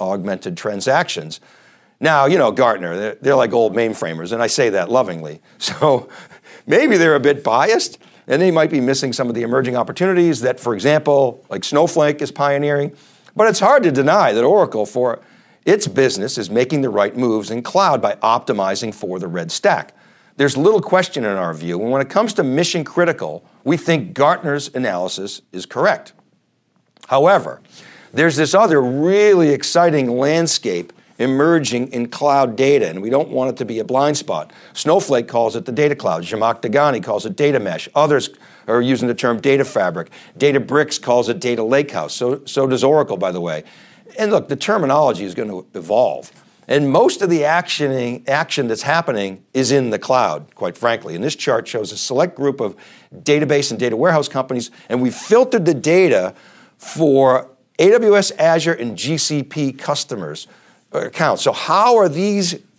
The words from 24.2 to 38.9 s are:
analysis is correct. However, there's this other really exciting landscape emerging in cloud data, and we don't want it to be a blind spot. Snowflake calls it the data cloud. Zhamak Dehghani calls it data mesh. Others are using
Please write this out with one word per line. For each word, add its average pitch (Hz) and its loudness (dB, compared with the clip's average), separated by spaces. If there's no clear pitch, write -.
analysis 95 -6
is 92 -10
correct. 156 -2
However, 147 2
there's 147 2
this 151 2
other 175 4
really 170 4
exciting 151 2
landscape 127 -2
emerging 131 0
in 120 -4
cloud 139 0
data, 131 2
and 87 -8
we 110 -6
don't 143 0
want 131 -2
it 117 -8
to 127 -8
be 110 -6
a 110 -4
blind 139 0
spot. 80 -6
Snowflake 147 0
calls 117 0
it 101 -8
the 127 -8
data 147 0
cloud. 87 -4
Zhamak 113 -2
Dehghani 131 0
calls 104 -4
it 98 -8
data 143 2
mesh. 87 -8
Others 147 2
are 117 2
using 123 0